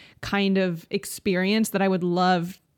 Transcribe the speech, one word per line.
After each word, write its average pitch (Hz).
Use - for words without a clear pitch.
kind 196
of 175
experience 202
that 196
I 196
would 185
love 180